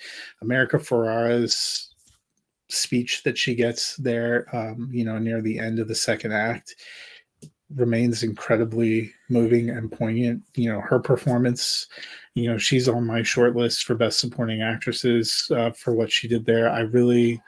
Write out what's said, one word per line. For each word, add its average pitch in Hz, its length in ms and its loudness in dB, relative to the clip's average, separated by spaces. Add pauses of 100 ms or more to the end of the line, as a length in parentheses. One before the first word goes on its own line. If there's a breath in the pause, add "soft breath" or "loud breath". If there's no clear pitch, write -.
(400 loud breath)
America 127 380 2
Ferrera's 117 1120 0 (800)
speech - 560 -2
that 131 120 -2
she - 180 -2
gets 117 420 0
there, 120 500 0 (100)
um, 113 340 -6
you 120 140 -2
know, 110 140 -2
near 113 240 0
the 110 160 -2
end 113 200 -2
of 110 100 -2
the 113 60 -6
second 110 380 -2
act, 107 440 -4 (1000 loud breath)
remains 120 460 0
incredibly 113 920 0 (160)
moving 117 420 4
and 113 200 -6
poignant. 117 520 -2 (120)
You 117 180 0
know, 101 80 -4
her - 180 2
performance, 123 920 0 (460 loud breath)
you 117 160 0
know, 117 80 -2
she's 127 300 2
on 120 180 2
my 113 160 0
short 120 340 2
list 120 280 0
for 123 100 0
Best 110 240 2
Supporting 113 440 -2
Actresses, 113 920 0
uh, 117 160 2
for 117 240 -4
what 110 160 0
she - 180 -2
did 113 160 0
there. 117 260 4
I 117 100 0
really 120 680 4